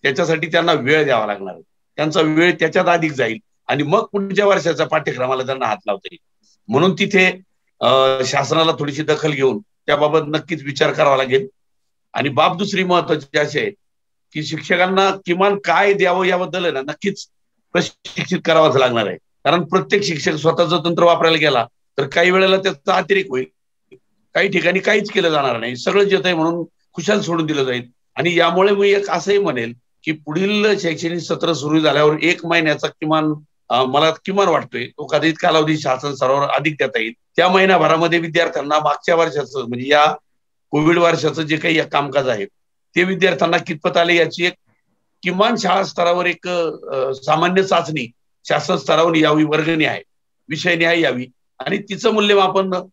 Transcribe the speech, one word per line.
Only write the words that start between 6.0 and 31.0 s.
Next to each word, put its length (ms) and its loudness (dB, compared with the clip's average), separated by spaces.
येईल. 380 -20
म्हणून 260 2
तिथे, 460 2
अ, 440 4
शासनाला 540 0
थोडीशी 240 -6
दखल 280 0
घेऊन 280 0
त्याबाबत 680 0
नक्कीच 380 -6
विचार 280 0
करावा 240 4
लागेल. 320 0
आणि 140 -2
बाब 280 2
दुसरी 280 -2
महत्वाची 540 0
अशी 200 -2
आहे 120 -2
की 100 -8
शिक्षकांना 680 0
किमान 320 0
काय 340 2
द्यावं 320 0
याबद्दल 380 -2
आहे 100 -2
ना, 80 -4
नक्कीच 460 -6
प्रशिक्षित 720 -4
करावंच 320 4
लागणार 300 2
आहे. 100 -6
कारण 180 2
प्रत्येक 400 0
शिक्षक 300 -2
स्वतःचं 520 0
तंत्र 200 2
वापरायला 320 4
गेला 300 2
तर 80 -2
काही 240 2
वेळेला 260 4
त्याचा 360 -4
अतिरेक 380 0
होईल, 140 -4
काही 140 0
ठिकाणी 300 0
काहीच 320 -2
केलं 180 0
जाणार 300 0
नाही, 180 -6
सगळं 300 0
येत 180 2
आहे 100 0
म्हणून 300 -2
खुशाल 280 -2
सोडून 260 -2
दिलं 180 -2
जाईल. 260 -6
आणि 220 0
यामुळे 340 2
मी 180 2
एक 200 0
असंही 280 0
म्हणेल 360 -2
की 80 -4
पुढील 680 0
शैक्षणिक 400 -4